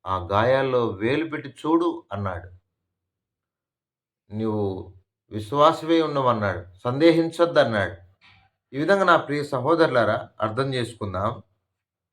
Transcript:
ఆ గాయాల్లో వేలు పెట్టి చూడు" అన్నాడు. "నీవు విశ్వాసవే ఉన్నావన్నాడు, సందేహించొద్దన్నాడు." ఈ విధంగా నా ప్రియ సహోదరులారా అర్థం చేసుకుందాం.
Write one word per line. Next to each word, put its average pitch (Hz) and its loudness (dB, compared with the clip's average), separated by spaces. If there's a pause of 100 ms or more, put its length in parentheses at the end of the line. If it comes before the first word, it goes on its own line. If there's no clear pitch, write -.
ఆ 92 -2
గాయాల్లో 120 0
వేలు 120 -2
పెట్టి 147 -10
చూడు" 165 -2
అన్నాడు. 95 -8 (1900)
"నీవు 104 -4 (360)
విశ్వాసవే 156 2
ఉన్నావన్నాడు, 120 -2
సందేహించొద్దన్నాడు." 151 2 (800)
ఈ 131 -6
విధంగా 190 2
నా 175 6
ప్రియ 147 -4
సహోదరులారా 131 2 (120)
అర్థం 117 -2
చేసుకుందాం. 110 -6 (680)